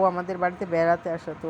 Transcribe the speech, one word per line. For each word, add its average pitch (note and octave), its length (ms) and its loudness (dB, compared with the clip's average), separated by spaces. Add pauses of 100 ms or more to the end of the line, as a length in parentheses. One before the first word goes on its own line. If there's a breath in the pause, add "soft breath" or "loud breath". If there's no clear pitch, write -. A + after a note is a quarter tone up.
আমাদের F3+ 340 0
বাড়িতে F3+ 280 -2
বেড়াতে E3+ 440 2
আসে, E3 220 -6 (100)
তো E3 80 -4